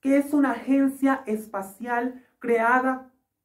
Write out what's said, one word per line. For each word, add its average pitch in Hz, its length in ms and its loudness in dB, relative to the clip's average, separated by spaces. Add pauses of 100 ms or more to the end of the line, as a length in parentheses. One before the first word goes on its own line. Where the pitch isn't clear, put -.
que 269 160 2
es 285 160 0
una 277 200 2
agencia 269 760 0
espacial 233 1000 -6 (120)
creada 254 720 0 (320)